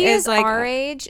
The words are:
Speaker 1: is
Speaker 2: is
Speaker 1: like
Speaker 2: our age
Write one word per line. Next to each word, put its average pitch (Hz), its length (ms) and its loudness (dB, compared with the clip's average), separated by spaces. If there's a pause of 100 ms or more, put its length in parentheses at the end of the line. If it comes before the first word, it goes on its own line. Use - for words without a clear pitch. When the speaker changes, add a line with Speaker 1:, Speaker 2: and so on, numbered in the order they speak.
Speaker 1:
is 392 180 4
Speaker 2:
is - 60 -4
Speaker 1:
like 220 160 2
Speaker 2:
our 220 220 0
age 269 440 -6